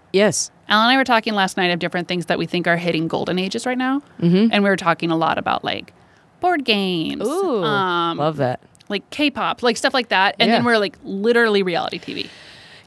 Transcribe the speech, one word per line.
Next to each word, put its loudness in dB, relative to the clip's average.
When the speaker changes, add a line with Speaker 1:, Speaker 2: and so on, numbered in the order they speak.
Speaker 1:
Yes. 2
Speaker 2:
Al 2
and 4
I 4
were 2
talking 0
last 0
night 2
of -2
different -4
things -4
that 0
we -2
think -2
are 4
hitting -2
golden -2
ages -4
right -4
now. -2
Speaker 1:
Mm-hmm. 4
Speaker 2:
And 4
we 4
were 4
talking 0
a 0
lot 0
about, -2
like, -8
board 0
games. -2
Speaker 1:
Ooh, -2
Speaker 2:
um, -2
Speaker 1:
love -2
that. -2
Speaker 2:
Like -6
K-pop, -4
like, 2
stuff -2
like -4
that. 2
And 4
then 4
Speaker 1:
Yeah. 0
Speaker 2:
we're, 4
like, -2
literally 2
reality -2
T -12
V. -10